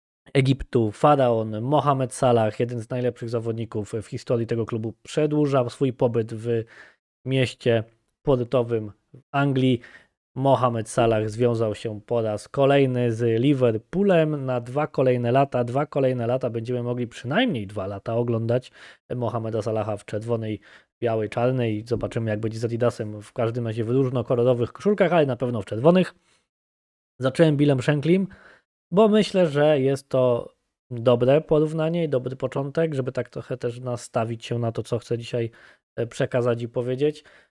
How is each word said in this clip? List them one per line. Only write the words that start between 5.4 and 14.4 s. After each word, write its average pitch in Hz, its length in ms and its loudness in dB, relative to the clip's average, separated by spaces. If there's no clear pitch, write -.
swój 131 240 -2
pobyt 113 400 0
w 113 300 -4
mieście 123 580 0
portowym 117 640 0
w 127 80 -20
Anglii. 131 480 2
Mohamed 123 540 2
Salah 110 400 2
związał 113 460 0
się 107 260 -10
po 120 200 -2
raz 107 260 -4
kolejny 135 640 4
z 113 300 2
Liverpoolem 147 1040 2